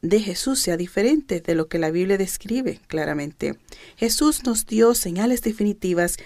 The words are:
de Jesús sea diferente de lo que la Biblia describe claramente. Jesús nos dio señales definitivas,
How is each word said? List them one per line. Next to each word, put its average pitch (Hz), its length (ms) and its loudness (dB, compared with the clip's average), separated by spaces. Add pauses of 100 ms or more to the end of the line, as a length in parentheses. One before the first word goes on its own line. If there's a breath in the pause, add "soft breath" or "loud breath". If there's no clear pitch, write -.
de 190 160 4
Jesús 214 400 -2
sea 175 180 0
diferente 202 640 0
de 165 140 0
lo 160 120 0
que 170 120 -4
la 156 100 0
Biblia 180 260 2
describe 208 720 -4
claramente. 151 720 -4 (380 loud breath)
Jesús 294 480 0
nos 226 240 -2
dio 226 260 6
señales 226 480 -2
definitivas, 196 840 0